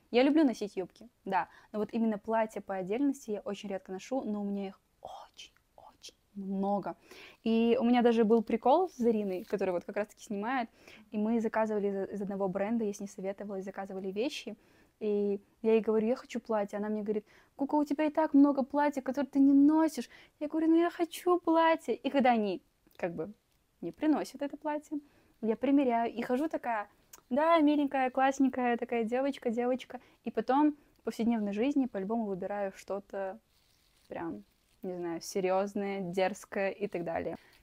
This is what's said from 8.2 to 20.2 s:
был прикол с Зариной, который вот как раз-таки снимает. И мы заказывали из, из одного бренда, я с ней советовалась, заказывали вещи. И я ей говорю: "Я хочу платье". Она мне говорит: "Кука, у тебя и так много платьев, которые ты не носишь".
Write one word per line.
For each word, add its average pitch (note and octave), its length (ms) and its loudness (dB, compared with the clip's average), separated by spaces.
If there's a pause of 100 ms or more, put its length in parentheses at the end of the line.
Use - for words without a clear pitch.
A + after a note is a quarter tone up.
был A3+ 180 4
прикол C4+ 460 2
с - 80 -20
Зариной, G#3+ 480 0
который G3 260 -2
вот F3 140 -4
как G3+ 100 -12
раз-таки - 280 -6
снимает. A3+ 460 -4 (420)
И A3 60 -8
мы A3+ 220 0
заказывали G#3+ 480 0
из, G3 280 -4
из G3+ 60 -6
одного G3 280 -2
бренда, G#3 340 -2
я G3+ 100 -2
с - 60 -14
ней G3+ 80 -10
советовалась, G3 560 -8
заказывали F#3+ 480 -8
вещи. G#3+ 460 -6 (440)
И G3+ 400 0 (220)
я A3 100 4
ей A3 80 6
говорю: A3 260 2
"Я B3+ 80 0
хочу - 240 -8
платье". G#3+ 380 -4
Она G#3 100 -6
мне G#3+ 140 -4
говорит: G#3 240 -4 (300)
"Кука, C#4+ 200 -2
у D4 80 4
тебя D4 220 0
и D4+ 60 0
так D#4 240 2
много C#4 280 6
платьев, C#4+ 400 0
которые C4+ 260 -4
ты C#4 100 0
не C#4 120 8
носишь". D4 560 6 (320)